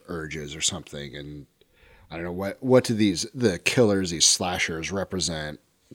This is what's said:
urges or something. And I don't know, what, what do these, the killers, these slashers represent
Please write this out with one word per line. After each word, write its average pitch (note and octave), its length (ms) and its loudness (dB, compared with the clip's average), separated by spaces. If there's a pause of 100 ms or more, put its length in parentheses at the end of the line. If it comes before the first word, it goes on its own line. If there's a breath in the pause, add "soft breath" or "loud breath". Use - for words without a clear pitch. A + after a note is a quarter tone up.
urges D#2 480 -10
or D#2 60 -10
something. C#2+ 540 -6
And D2 300 -14 (640 soft breath)
I E2+ 60 -12
don't E2+ 100 -8
know, F2 60 -6
what, F#2+ 320 -6
what B2 220 8
do B2 80 0
these, G#2 400 2
the A2 260 2
killers, G2 520 4
these D#2 140 2
slashers F2 680 0
represent D#2+ 680 -4 (340)